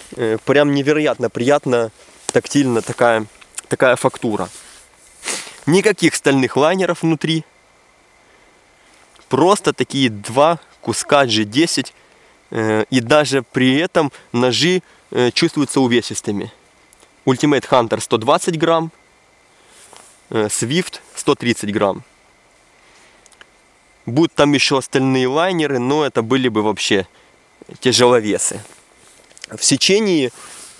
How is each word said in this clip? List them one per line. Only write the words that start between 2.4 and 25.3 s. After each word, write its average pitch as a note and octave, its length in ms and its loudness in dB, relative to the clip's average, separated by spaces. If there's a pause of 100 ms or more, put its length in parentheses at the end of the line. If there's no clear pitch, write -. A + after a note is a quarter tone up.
такая, A2+ 440 0 (420)
такая B2 280 2
фактура. G#2 520 -4 (1160)
Никаких F#3 480 2
стальных C3+ 420 0
лайнеров E3+ 460 0
внутри. D#3+ 420 -2 (1800)
Просто D#3 440 2
такие C3+ 380 -2
два B2 500 0 (200)
куска C#3 460 0
G G#2+ 180 0
десять. B2+ 480 -2 (580)
Э, A2 400 0
и B2+ 100 2
даже C3+ 420 2
при C3 340 0
этом D#3+ 360 0 (200)
ножи, B2+ 500 0 (280)
э, B2 220 2
чувствуются D3+ 480 -2
увесистыми. A2+ 720 -2 (720)
Ultimate C3+ 440 2
Hunter A#2 320 2
сто - 180 -2
двадцать D#3+ 380 0
грамм, E3 360 0 (1400)
э, G#2+ 160 0
Swift C3+ 540 -4 (160)
сто - 180 0
тридцать A2 380 -4
грамм. G2+ 320 -2 (2000)
Будут C#3+ 280 0
там D3 180 4
ещё C#3 240 0
остальные C3 500 0
лайнеры, D3+ 540 -2